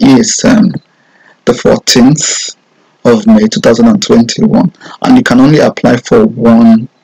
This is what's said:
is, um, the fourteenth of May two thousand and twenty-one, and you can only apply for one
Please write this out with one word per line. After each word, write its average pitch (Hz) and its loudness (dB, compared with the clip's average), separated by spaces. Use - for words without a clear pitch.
is, 127 0
um, 208 0
the - 0
fourteenth - -2
of 113 0
May 107 2
two - -6
thousand 117 0
and 107 0
twenty-one, 117 -2
and 131 2
you 127 2
can 123 0
only 147 2
apply 120 -2
for 120 0
one 113 2